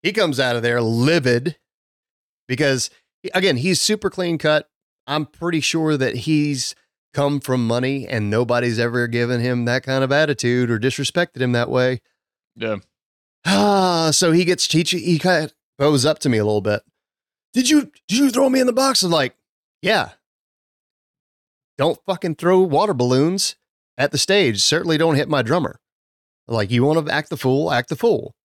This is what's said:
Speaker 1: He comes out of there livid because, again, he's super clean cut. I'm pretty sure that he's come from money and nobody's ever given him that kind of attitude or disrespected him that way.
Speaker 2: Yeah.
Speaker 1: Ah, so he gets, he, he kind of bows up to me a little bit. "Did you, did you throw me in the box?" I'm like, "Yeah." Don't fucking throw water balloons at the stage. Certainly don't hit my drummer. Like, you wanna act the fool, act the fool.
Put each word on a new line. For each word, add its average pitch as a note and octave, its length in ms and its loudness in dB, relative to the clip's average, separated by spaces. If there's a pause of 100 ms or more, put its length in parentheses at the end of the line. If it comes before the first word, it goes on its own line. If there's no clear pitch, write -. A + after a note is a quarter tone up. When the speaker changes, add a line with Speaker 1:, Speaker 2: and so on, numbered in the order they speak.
Speaker 1:
He G3 100 -2
comes E3+ 260 0
out B2 180 0
of A#2 60 -4
there A#2+ 200 0
livid B2 760 2 (880)
because, C3 440 0 (420)
again, - 240 2
he's E3 240 0
super G#3 300 -2
clean F3 260 -4
cut. D3+ 320 0 (380)
I'm D3 180 -4
pretty E3 360 -4
sure D#3 360 -2
that C3 200 -2
he's D3 580 -2 (400)
come C#3+ 260 0
from B2+ 260 -2
money B2+ 400 -2
and G#2+ 240 -4
nobody's A#2+ 480 0
ever A#2+ 280 -2
given A#2+ 340 -2
him B2 240 -2
that B2 180 -2
kind C3+ 220 -2
of C3 80 -2
attitude B2+ 580 0
or A#2 80 0
disrespected C3+ 600 -4
him B2 120 0
that A#2+ 180 -2
way. B2+ 300 0 (540)
Speaker 2:
Yeah. A2 220 -6 (720)
Speaker 1:
Ah, F#3+ 680 2
so E3+ 200 2
he F3 120 4
gets, E3 260 -2
he, F#3 120 2
he E3+ 360 0
kind E3 280 0
of - 80 -14 (240)
bows C#3 260 2
up D3 160 0
to D3+ 80 -2
me A#2+ 100 2
a G#2 60 2
little G#2+ 160 2
bit. G#2 220 -2 (720)
"Did B3 160 0
you, D4 200 2 (160)
did G#3 120 0
you C#4 120 4
throw C4 200 2
me C4 100 2
in B3+ 60 2
the B3 80 0
box?" C4 280 2
I'm F3+ 80 0
like, D3 240 0 (460)
"Yeah." F#3 300 0 (1700)
Don't D3+ 300 0
fucking F3 300 -4
throw F#3 240 2
water F#3 340 2
balloons C3+ 640 0 (400)
at C#3 140 0
the D3 80 -4
stage. E3 440 0
Certainly E3 360 0
don't D#3+ 160 2
hit C#3 140 0
my C#3+ 140 0
drummer. C3+ 380 -2 (680)
Like, A2 240 -2
you A#2+ 140 2
wanna D3+ 260 0
act D3+ 200 -4
the D#3+ 60 -8
fool, C#3 340 0
act B2+ 180 -2
the D#3+ 80 -4
fool. - 380 -2 (100)